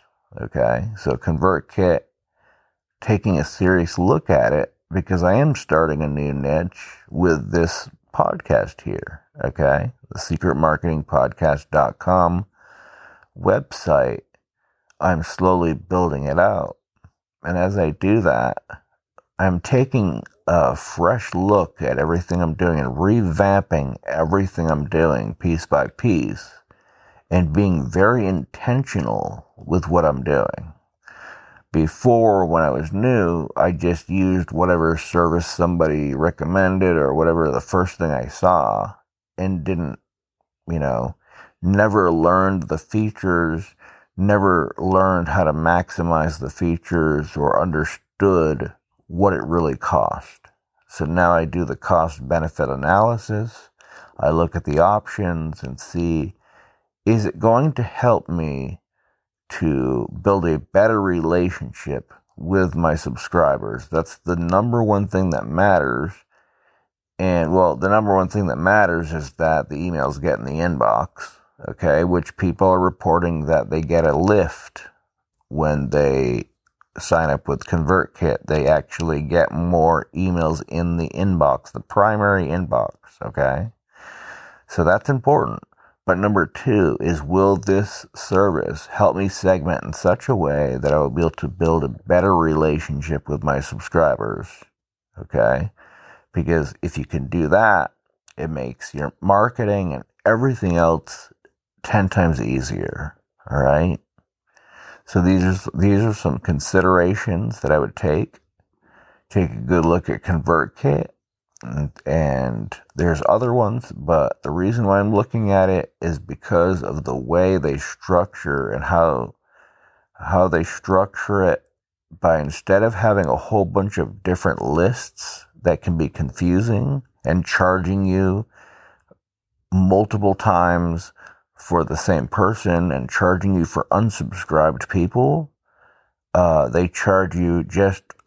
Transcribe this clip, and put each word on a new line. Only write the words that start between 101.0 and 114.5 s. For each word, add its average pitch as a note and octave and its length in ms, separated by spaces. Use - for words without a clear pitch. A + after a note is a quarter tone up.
ten G2 260
times E2 320
easier, A#1+ 760
all C#2 120
right? D2+ 360
So F#2 180
these F#2 200
are, F#2 320
these G2 280
are A2+ 100
some D#2 260
considerations F#2 1200
that C#2+ 120
I D2+ 60
would - 180
take. - 440
Take F#2 200
a A1+ 60
good D#2+ 300
look E2+ 240
at - 120
ConvertKit, E2 880
and, C2+ 280
and B1+ 720
there's D#2+ 320
other A#2 280
ones, A#2+ 420
but D2 460
the C#2 80